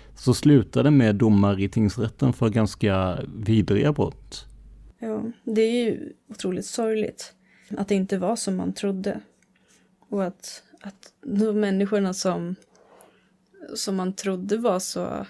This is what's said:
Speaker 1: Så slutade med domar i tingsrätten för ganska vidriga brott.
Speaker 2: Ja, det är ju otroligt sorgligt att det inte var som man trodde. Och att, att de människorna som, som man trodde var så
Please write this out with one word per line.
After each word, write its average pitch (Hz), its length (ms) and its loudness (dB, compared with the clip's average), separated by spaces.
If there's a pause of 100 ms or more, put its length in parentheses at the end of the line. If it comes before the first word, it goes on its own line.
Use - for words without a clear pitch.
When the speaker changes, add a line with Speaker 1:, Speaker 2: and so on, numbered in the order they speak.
(140)
Speaker 1:
Så 123 200 2
slutade 139 560 4
med 117 260 6
domar 101 440 4
i 98 80 0
tingsrätten 117 640 0
för 117 160 0
ganska 101 720 0 (180)
vidriga 110 560 2
brott. - 540 -6 (580)
Speaker 2:
Ja, 214 180 -6 (220)
det 220 180 2
är 233 220 2
ju - 280 -4 (160)
otroligt 190 380 -6
sorgligt - 680 -4 (420)
att 196 120 -6
det 208 60 2
inte 190 240 0
var 185 180 -2
som 190 200 -4
man 185 160 -4
trodde. 196 480 -4 (880)
Och 196 160 -2
att, - 380 -12 (180)
att - 320 -20 (100)
de 208 380 0
människorna 196 540 0
som, 175 420 -4 (1160)
som 196 220 -4
man 185 160 -4
trodde 196 440 -4
var 233 220 0
så - 520 -6